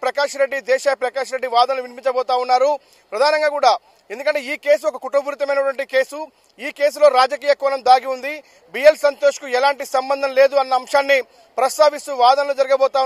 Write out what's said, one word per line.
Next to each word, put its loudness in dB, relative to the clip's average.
ప్రకాష్ -4
రెడ్డి, -2
దేశాయ్ 0
ప్రకాష్ -6
రెడ్డి -8
వాదనలు 0
వినిపించబోతా -4
ఉన్నారు. 2
ప్రధానంగా 0
కూడా 4
ఎందుకంటే -4
ఈ -4
కేసు 2
ఒక -16
కుట్రపూరితమైనటువంటి -4
కేసు, -2
ఈ -6
కేసులో 2
రాజకీయ 0
కోణం -2
దాగి 4
ఉంది, -10
బిఎల్ 4
సంతోష్కు 0
ఎలాంటి 0
సంబంధం -2
లేదు 4
అన్న 0
అంశాన్ని 0
ప్రస్తావిస్తూ 2
వాదనలు 2
జరగబోతా 0